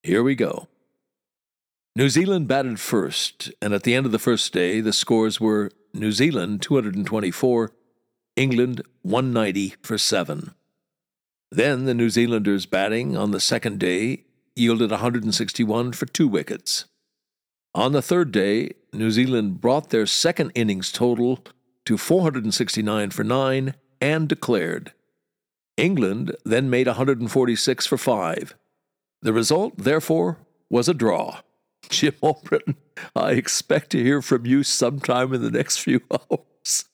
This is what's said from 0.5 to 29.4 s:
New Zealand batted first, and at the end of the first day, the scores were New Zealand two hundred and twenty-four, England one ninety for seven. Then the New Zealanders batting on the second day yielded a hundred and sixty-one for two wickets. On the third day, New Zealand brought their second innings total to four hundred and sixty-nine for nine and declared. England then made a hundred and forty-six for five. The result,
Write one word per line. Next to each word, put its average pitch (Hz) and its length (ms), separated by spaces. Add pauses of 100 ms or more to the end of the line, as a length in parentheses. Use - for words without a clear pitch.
New 135 140
Zealand 175 360
batted 131 320
first, - 720 (120)
and 104 100
at 98 120
the 120 100
end 135 100
of 117 80
the 110 60
first - 340
day, 92 300
the 107 100
scores 110 480
were 107 300 (240)
New 107 180
Zealand 104 480
two - 140
hundred 107 200
and 101 120
twenty-four, 110 680 (640)
England 127 460 (180)
one 123 320
ninety 98 480
for 113 160
seven. 82 580 (960)
Then 131 360
the 127 80
New 117 160
Zealanders 104 560
batting 110 500
on 104 140
the 95 100
second 107 400
day 98 440 (300)
yielded 117 380
a 101 60
hundred 120 260
and 107 100
sixty-one 117 580
for - 120
two 143 240
wickets. - 560 (920)
On 120 180
the 139 100
third 175 280
day, 101 420 (200)
New 110 180
Zealand 110 520
brought 135 260
their 113 160
second 165 500
innings 104 380
total 120 500 (420)
to 107 140
four 180 240
hundred 135 200
and 107 120
sixty-nine 104 560
for - 120
nine 131 520 (260)
and 156 260
declared. 101 680 (840)
England 127 580 (100)
then 127 260
made 123 180
a 117 60
hundred 131 260
and 117 100
forty-six 123 560
for 135 120
five. 92 580 (640)
The 110 140
result, 160 420